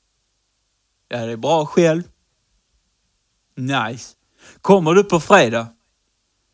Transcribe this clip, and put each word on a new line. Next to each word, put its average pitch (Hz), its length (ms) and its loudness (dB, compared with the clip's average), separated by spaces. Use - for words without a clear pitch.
Ja, 117 180 -10
det 117 60 -8
är 117 40 -10
bra 151 300 -2
själv. 165 360 0
Nice. 127 580 -8
Kommer 175 320 2
du 196 100 4
på 180 160 -2
fredag? 117 460 2